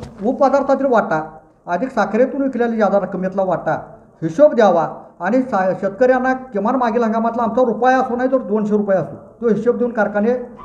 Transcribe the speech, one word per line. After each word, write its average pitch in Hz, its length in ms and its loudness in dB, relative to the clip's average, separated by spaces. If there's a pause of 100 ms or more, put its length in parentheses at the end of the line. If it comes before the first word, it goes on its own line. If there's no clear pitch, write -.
(260)
उपपदार्थातील 269 600 2
वाटा 196 520 0 (280)
अधिक 185 240 -4
साखरेतून 254 520 0
विकलेल्या 240 340 -2
ज्यादा 202 220 2
रकमेतला 185 440 -4
वाटा 165 400 -2 (400)
हिशोब 269 320 4
द्यावा 180 340 4 (320)
आणि 220 220 0
सा-, 190 380 -2
शेतकऱ्यांना 254 520 2
किमान 247 440 -4
मागील 240 260 0
हंगामातला 226 400 -2
आमचा 226 200 0
रुपया 240 360 2
असो 233 180 -2
नाही 262 160 0
तर 262 60 2
दोनशे 208 380 -2
रुपये 196 220 0
असो, - 420 -8
तो 233 140 2
हिशोब 233 240 0
देऊन 240 140 -2
कारखाने 208 420 0 (300)